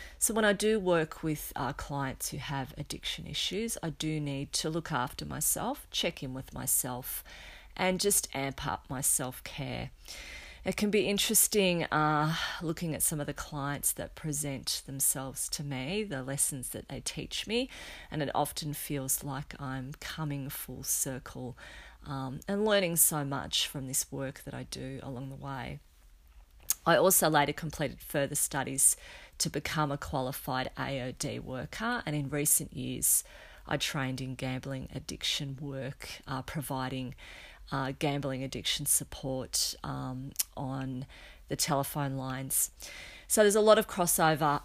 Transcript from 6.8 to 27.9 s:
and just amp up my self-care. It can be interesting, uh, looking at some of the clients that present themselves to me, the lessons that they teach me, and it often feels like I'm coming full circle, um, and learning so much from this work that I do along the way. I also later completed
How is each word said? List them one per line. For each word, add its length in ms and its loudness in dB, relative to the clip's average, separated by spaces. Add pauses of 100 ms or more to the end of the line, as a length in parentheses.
and 240 4
just 360 4
amp 320 -2
up 200 -2
my 140 -4
self-care. 880 -2 (760)
It 140 0
can 140 2
be 160 4
interesting, 800 4
uh, 500 4 (260)
looking 320 -2
at 80 -2
some 180 2
of 60 -2
the 80 -4
clients 600 -2
that 200 -8
present 720 -4
themselves 640 -2
to 140 -4
me, 400 -2
the 180 -4
lessons 480 -2
that 180 -10
they 120 -8
teach 480 -6
me, 220 0 (420)
and 100 -2
it 140 -2
often 400 -2
feels 480 -2
like 360 -6
I'm 400 -6
coming 500 -4
full 340 -8
circle, 760 -4 (480)
um, 420 -6
and 160 0
learning 340 4
so 280 4
much 420 -2
from 200 -6
this 240 -2
work 320 -6
that 100 -12
I 160 -8
do 320 -8
along 280 -8
the 60 -12
way. 440 -8 (1080)
I 100 8
also 320 8
later 260 6
completed 480 -4